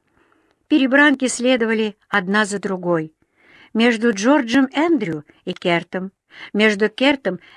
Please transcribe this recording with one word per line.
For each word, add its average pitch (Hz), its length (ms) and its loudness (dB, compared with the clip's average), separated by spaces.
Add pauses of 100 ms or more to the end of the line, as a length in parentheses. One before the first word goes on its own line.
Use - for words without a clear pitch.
(680)
Перебранки 269 600 2
следовали 226 720 -2 (120)
одна 202 360 0
за 196 140 -8
другой. 175 540 -4 (600)
Между 233 400 2
Джорджем 254 580 2
Эндрю 220 540 -2 (200)
и 185 80 -6
Кертом, 180 580 -4 (420)
между 214 360 2
Кертом 254 500 -2 (180)